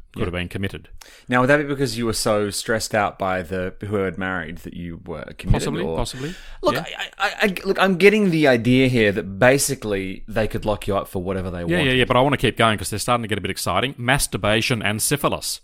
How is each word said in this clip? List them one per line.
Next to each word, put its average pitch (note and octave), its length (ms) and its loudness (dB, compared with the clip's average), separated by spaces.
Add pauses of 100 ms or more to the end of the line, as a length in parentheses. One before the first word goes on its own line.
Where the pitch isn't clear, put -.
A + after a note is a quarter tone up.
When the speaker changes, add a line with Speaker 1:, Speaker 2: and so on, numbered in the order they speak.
(140)
Speaker 1:
could - 60 -8
Speaker 2:
Yeah. A2 60 0
Speaker 1:
have F2 60 -4
been F2 160 -4
committed. F#2+ 400 -6 (400)
Speaker 2:
Now, B2 120 4
would B2+ 80 4
that D3 100 6
be D3+ 60 0
because C3+ 340 -2
you A#2+ 80 -2
were A2 80 0
so G#2 360 2
stressed - 440 -4
out G2+ 240 0
by F#2 240 -2
the F#2 320 -6 (100)
who G2+ 120 -4
had F#2+ 220 0
married F2 400 -6
that F2 160 -14
you E2+ 320 -10
were E2 180 -10 (140)
committed? - 140 0
Speaker 1:
Possibly, - 300 0
Speaker 2:
or D#2+ 140 -4
Speaker 1:
possibly. C3 380 -6 (280)
Speaker 2:
Look, D#4+ 120 2
Speaker 1:
Yeah. E3 100 -4 (340)
Speaker 2:
I, G3 100 -2
I, F#3 140 -4
I, G3+ 120 2 (100)
look, F#3+ 140 0
I'm F#3 200 4
getting G3+ 320 6
the D#3+ 180 4
idea B2+ 400 6
here A2+ 240 4
that G2 260 -6
basically G#2+ 880 0
they G#2+ 220 -2
could G#2 180 -6
lock G2+ 200 -2
you G2 100 0
up F#2+ 120 -2
for F#2 140 -6
whatever F#2 280 -4
they F2 140 -6
Speaker 1:
Yeah, E3+ 120 0
Speaker 2:
want. D#3+ 120 2
Speaker 1:
yeah, B2+ 40 2
yeah, B2+ 140 4
but A#2+ 100 2
I B2 40 6
wanna C#3 180 4
keep A2+ 200 2
going A2+ 200 4
'cause G2 120 -6
they're G#2 80 -4
starting A#2+ 240 0
to A2 60 -8
get G#2 100 -2
a F#2 40 -6
bit F#2 80 -6
exciting. G#2+ 480 -2
Masturbation A2+ 840 0
and G#2+ 180 -2
syphilis. - 640 -2